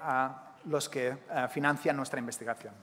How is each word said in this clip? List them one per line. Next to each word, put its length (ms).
a 520
los 220
que, 200
eh, 420
financian 480
nuestra 220
investigación. 640